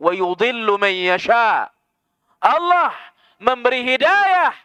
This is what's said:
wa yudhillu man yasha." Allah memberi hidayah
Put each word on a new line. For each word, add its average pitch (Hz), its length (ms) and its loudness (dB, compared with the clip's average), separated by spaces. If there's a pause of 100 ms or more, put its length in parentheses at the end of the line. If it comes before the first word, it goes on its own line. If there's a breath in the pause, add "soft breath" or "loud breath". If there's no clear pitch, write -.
wa 175 160 0
yudhillu 202 640 -2
man 202 80 2
yasha." 185 800 0 (720)
Allah 330 560 0 (400 loud breath)
memberi 247 480 -2
hidayah 339 800 0